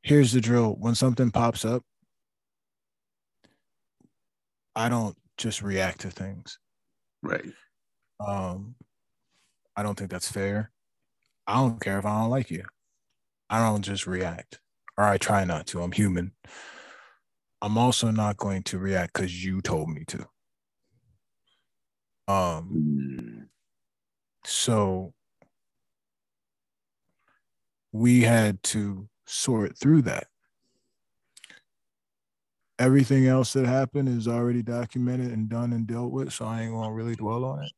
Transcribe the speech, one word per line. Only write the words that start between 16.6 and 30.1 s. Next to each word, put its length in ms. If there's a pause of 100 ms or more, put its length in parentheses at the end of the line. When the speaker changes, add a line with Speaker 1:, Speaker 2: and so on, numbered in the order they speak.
Speaker 1:
I'm 160
also 320
not 280
going 260
to 160
react 340
'cause 180
you 300
told 280
me 160
to. 220 (2000)
Um, 460
Speaker 2:
Mm. 760 (960)
Speaker 1:
so 680 (2750)
we 300
had 420
to 440 (180)
sort 520
through 260
that. 240 (2500)